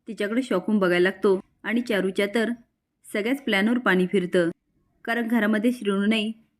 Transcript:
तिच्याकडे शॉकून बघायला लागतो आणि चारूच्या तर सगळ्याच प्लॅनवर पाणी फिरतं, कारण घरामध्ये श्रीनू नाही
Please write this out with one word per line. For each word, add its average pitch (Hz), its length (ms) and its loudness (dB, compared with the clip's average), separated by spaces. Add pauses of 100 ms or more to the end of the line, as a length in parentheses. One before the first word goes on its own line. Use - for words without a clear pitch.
तिच्याकडे 214 340 -4
शॉकून 214 380 0
बघायला 175 240 4
लागतो 190 360 2 (240)
आणि 226 180 -2
चारूच्या 196 440 -2 (100)
तर 226 160 0 (600)
सगळ्याच 226 300 -2
प्लॅनवर 214 340 0
पाणी 185 300 2
फिरतं, 180 420 0 (560)
कारण 233 220 -4
घरामध्ये 220 440 0
श्रीनू 202 340 -2
नाही 220 260 0 (280)